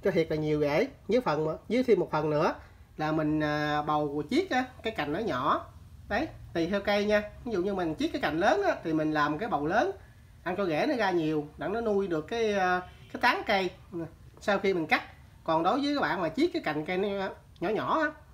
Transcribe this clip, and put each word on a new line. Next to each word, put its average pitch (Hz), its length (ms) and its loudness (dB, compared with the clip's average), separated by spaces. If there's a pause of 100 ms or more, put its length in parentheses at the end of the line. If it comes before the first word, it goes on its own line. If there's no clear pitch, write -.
cho 202 60 4
thiệt 160 200 2
là 156 60 0
nhiều 151 240 0
rễ. 147 260 2 (220)
Dưới 233 120 4
phần 156 260 0
mà, 156 60 0 (160)
dưới 247 140 2
thêm 214 180 6
một - 100 -2
phần 156 200 0
nữa 165 240 2 (420)
là 156 160 0
mình, 156 280 2
à, 151 420 0
bầu 151 320 0
của 147 160 -2
chiết 339 200 0
á, 254 140 0 (180)
cái - 100 -4
cành 147 200 -4
nó 170 60 -2
nhỏ. 156 480 0 (420)
Đấy, 247 200 -2 (260)
tùy 165 120 0
theo 196 140 0
cây 202 240 2
nha. 208 180 4 (220)
Ví 240 80 -4
dụ 180 100 0
như 196 120 0
mình 190 200 -2
chiết 320 180 -2
cái 294 100 -4
cành 156 180 0
lớn 302 220 4
á, 339 220 0
thì 165 80 -2
mình 156 200 2
làm 151 260 2
cái 214 100 -4
bầu 147 180 0
lớn, 240 240 2 (520)
ăn 180 140 -4
cho 196 100 0
rễ 165 220 2
nó 302 80 0
ra 202 140 0
nhiều, 156 360 0 (100)
đặng 156 160 -4
nó 233 80 -2
nuôi 202 280 0
được 156 200 -2
cái, 226 260 0
à, 180 260 2 (320)
cái 247 80 -8
tán 302 260 2
cây 190 240 2 (680)
sau 196 180 2
khi 190 160 2
mình 160 120 -2
cắt. 240 160 2 (420)
Còn 160 180 2
đối 220 180 2
với 285 140 0
các 277 60 0
bạn 175 220 0
mà 160 60 0
chiết 294 240 0
cái 311 100 -4
cành 151 220 -2
cây 180 140 -2
nó 202 100 0 (520)
nhỏ 175 80 -2
nhỏ 277 320 0
á 302 100 0 (240)